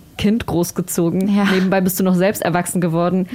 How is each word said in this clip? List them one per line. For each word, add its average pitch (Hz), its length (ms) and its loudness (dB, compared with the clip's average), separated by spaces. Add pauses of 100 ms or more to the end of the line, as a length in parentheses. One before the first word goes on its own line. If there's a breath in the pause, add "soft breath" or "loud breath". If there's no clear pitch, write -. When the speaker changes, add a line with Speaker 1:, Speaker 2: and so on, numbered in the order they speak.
(180)
Speaker 1:
Kind 214 280 0
großgezogen. 175 880 -2
Speaker 2:
Ja. 202 120 2
Speaker 1:
Nebenbei 190 360 2
bist 185 180 -2
du 190 40 2
noch 185 120 2
selbst 196 260 0
erwachsen 175 400 -2
geworden, 175 540 0